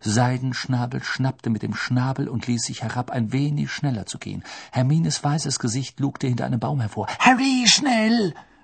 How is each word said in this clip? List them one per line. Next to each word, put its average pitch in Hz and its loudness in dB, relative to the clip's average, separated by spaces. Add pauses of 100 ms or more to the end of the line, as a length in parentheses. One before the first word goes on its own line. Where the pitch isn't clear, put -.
Seidenschnabel 123 0
schnappte - -2
mit 110 2
dem 107 -4
Schnabel 131 0
und 123 -6
ließ 120 0
sich - -8
herab, 123 -4
ein 113 -2
wenig 143 0
schneller 120 -2
zu - -10
gehen. 98 -8 (280)
Hermines 147 2
weißes 147 0
Gesicht 127 -4
lugte 139 -2
hinter 123 0
einem 127 0
Baum 139 -2
hervor. 107 -4 (120)
Harry, 254 4
schnell! 220 4 (300)